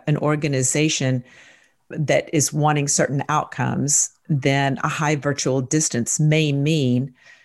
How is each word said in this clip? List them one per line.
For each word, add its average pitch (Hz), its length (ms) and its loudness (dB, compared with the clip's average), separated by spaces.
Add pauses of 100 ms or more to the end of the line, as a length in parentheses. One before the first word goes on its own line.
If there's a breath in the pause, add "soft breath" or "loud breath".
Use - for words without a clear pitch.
an 151 100 2
organization 143 1040 0 (680 soft breath)
that 139 420 0
is - 220 0
wanting 147 340 0
certain 143 400 0
outcomes, 135 800 -2 (200)
then 139 520 2
a - 60 -2
high 151 300 0
virtual 135 420 -2
distance 127 580 -2
may 151 360 2
mean 139 600 0 (320 soft breath)